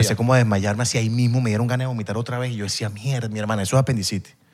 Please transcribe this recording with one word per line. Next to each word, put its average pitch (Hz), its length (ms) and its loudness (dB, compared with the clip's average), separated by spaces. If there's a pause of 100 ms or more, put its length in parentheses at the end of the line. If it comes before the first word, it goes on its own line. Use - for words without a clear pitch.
Empecé 95 160 4
como 120 180 4
a 127 40 8
desmayarme 104 440 2
así 117 160 -2
ahí 113 120 0
mismo, 123 300 2
me 117 100 0
dieron 110 160 2
ganas 127 180 0
de 131 40 -4
vomitar 107 280 -4
otra 123 220 -4
vez 127 140 -4
y 110 40 -6
yo 101 80 -6
decía, 104 240 -4
"Mierda, 113 400 -4
mi 107 100 -6
hermana, 104 240 -2
eso 131 140 0
es 135 40 6
apendicitis". 107 540 -2 (200)